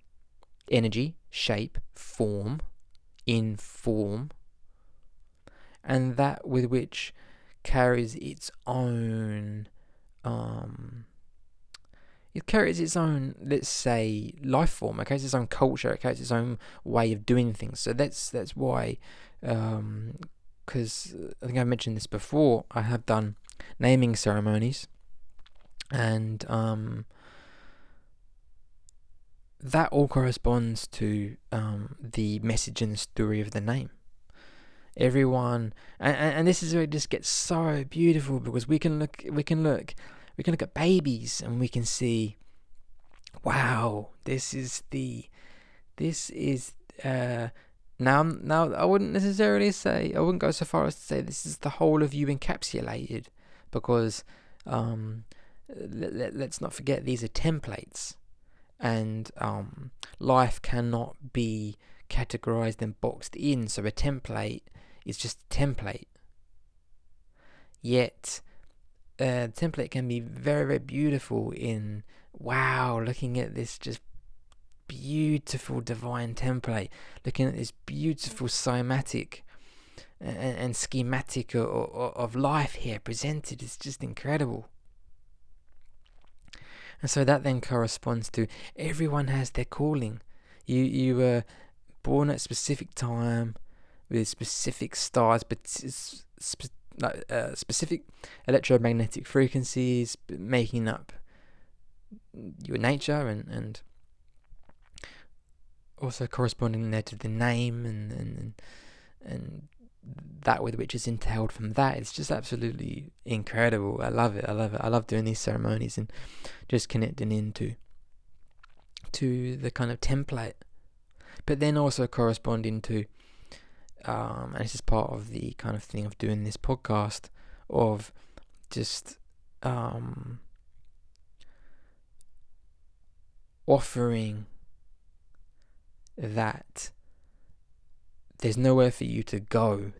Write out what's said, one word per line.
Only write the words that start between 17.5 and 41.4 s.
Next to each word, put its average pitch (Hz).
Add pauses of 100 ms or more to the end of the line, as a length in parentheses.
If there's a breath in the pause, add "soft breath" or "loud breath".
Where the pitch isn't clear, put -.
things. -
So 113
that's, -
that's -
why, 127 (480 loud breath)
um, 110 (480)
'cause - (300)
I -
think 123
I 123
mentioned 117
this 104
before, 131
I 117
have 117
done 107 (420 loud breath)
naming 123
ceremonies, 107 (1040)
and, 110
um, 110 (2500 soft breath)
that 156
all 143
corresponds 120
to, 107 (140)
um, 107
the 107
message 110
and 107
the 104
story 107
of 104
the 104
name. 127 (1080 soft breath)
Everyone, 123 (260 loud breath)
and, 135
and, 147
and 160
this 180
is 165
where 170
it 156
just 151
gets -
so 160
beautiful, 156
because 120
we 151
can 156
look, 151
we 147
can 160
look, 147 (420 loud breath)
we -
can 175
look 165
at -
babies 143